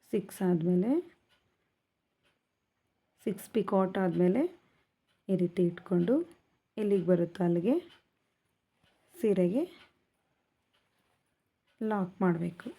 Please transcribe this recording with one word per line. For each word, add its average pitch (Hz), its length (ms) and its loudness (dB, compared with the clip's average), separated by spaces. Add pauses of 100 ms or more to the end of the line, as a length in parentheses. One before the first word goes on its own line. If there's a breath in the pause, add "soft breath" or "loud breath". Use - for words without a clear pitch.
(120)
ಸಿಕ್ಸ್ 196 340 -6
ಆದಮೇಲೆ, 180 440 0 (2250)
ಸಿಕ್ಸ್ 202 300 -6
ಪಿಕಾಟ್ 190 480 0
ಆದಮೇಲೆ 180 380 2 (840)
ಈ 196 160 0
ರೀತಿ 175 260 0
ಇಟ್ಕೊಂಡು 175 460 0 (600)
ಎಲ್ಲಿಗೆ 202 320 0
ಬರುತ್ತೋ 170 380 0
ಅಲ್ಲಿಗೆ 175 280 0 (1400)
ಸೀರೆಗೆ 196 480 2 (2250)
ಲಾಕ್ 208 320 -2 (100)
ಮಾಡಬೇಕು. 170 440 -2 (120)